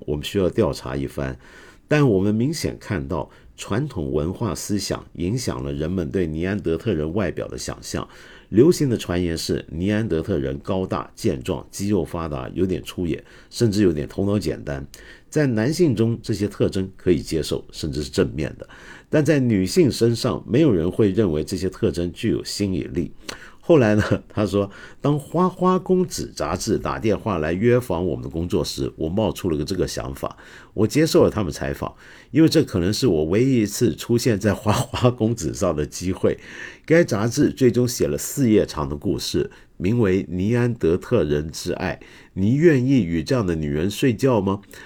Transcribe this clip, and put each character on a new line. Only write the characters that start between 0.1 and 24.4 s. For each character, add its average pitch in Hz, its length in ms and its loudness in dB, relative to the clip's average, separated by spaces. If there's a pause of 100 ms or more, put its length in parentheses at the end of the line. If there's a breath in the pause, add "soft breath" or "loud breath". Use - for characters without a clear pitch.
们 73 80 -8
需 - 120 -8
要 92 140 2
调 85 220 0
查 64 240 -8
一 67 100 -4
番。 65 320 -8 (480 loud breath)
但 147 240 4
我 95 80 4
们 104 160 2
明 127 180 0
显 67 280 -4
看 78 260 -6
到， 76 240 -6 (260 soft breath)
传 123 300 -4
统 71 260 -6
文 76 200 0
化 101 200 -4
思 98 240 -4
想 - 380 -6
影 95 240 -2
响 65 240 -6
了 71 100 -6
人 76 180 -4
们 87 200 -2
对 92 160 0
尼 78 180 -4
安 98 140 -2
德 80 180 -2
特 104 160 -4
人 78 220 -2
外 95 160 0
表 - 160 -6
的 - 100 -10
想 - 240 -10
象。 - 260 -8 (420 loud breath)
流 135 240 6
行 151 180 0
的 104 60 2
传 90 260 -2
言 82 160 -2
是 - 320 -4
尼 90 220 -2
安 110 140 0
德 80 140 0
特 85 180 -2
人 67 200 -4
高 95 260 -2
大 92 300 -6
健 78 260 -2
壮、 71 300 -4
肌 101 180 -6
肉 92 160 2
发 82 220 -6
达、 64 280 -6
有 92 120 2
点 90 160 -2
粗 - 240 -6
野， - 180 -4 (260 loud breath)
甚 117 200 2
至 101 140 2
有 87 80 6
点 71 140 -4
头 98 200 -4
脑 101 100 0
简 80 260 -4
单。 69 220 -6 (460 loud breath)
在 151 160 2
男 117 260 0
性 160 220 2
中， 113 260 2
这 117 140 -4
些 98 140 -2
特 110 200 -2
征 95 280 -4
可 92 160 2
以 71 80 2
接 78 200 -2
受， - 300 -4
甚 80 220 -8
至 71 100 -4
是 65 80 -10
正 95 240 0
面 69 240 -6
的。 - 100 -18 (400 loud breath)
但 156 160 2
在 151 140 2
女 113 260 2
性 139 260 4
身 117 240 2
上， 113 320 -2
没 131 160 2
有 143 100 4
人 87 180 2
会 104 200 2
认 95 200 2
为 76 140 0
这 95 120 -4
些 92 140 -2
特 90 220 -2
征 85 200 -4
具 110 180 -2
有 64 120 -2
吸 - 220 -4
引 92 280 -2
力。 - 200 -4 (480 loud breath)
后 170 180 6
来 107 180 6
呢， - 320 2
他 104 180 -2